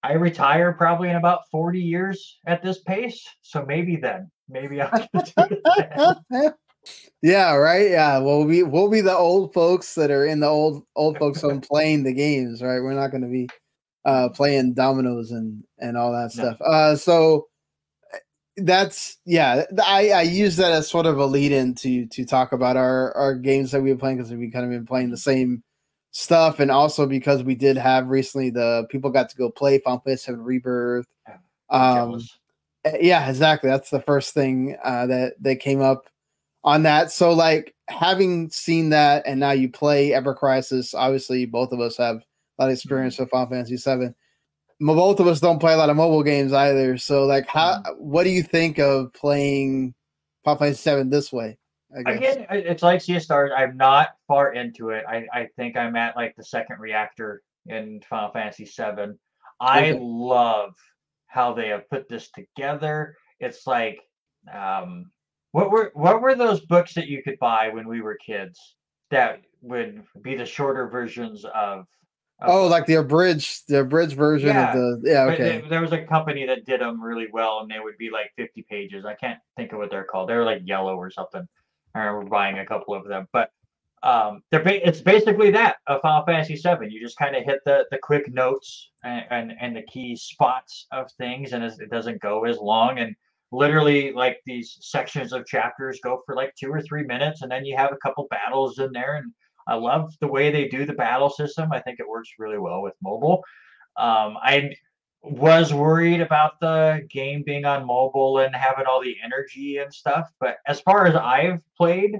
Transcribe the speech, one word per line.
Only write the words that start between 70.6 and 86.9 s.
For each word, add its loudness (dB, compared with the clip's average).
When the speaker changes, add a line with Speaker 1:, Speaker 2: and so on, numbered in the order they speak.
Speaker 1:
versions -10
of, -6
of -2
Speaker 2:
Oh, 4
Speaker 1:
the 2
Speaker 2:
like 2
the 4
abridged, 0
the 2
abridged 0
version 2
of 4
Speaker 1:
Yeah, 2
Speaker 2:
the, 0
yeah, 6
Speaker 1:
but 2
Speaker 2:
okay. 0
Speaker 1:
they, -14
there -2
was -2
a -4
company -2
that -2
did -2
'em -6
really -8
well, -2
and -14
they -10
would -14
be, -10
like, -8
fifty -14
pages. -12
I -10
can't -10
think -14
of -12
what -8
they're -10
called. -6
They -2
were, 2
like, -4
yellow -4
or -12
something. -14
I -8
remember -6
buying -2
a -10
couple -8
of -12
them, -8
but, -2
um, 0
they're 2
ba-, 0
it's 0
basically 6
that, 2
a -2
Final 2
Fantasy 0
seven. -2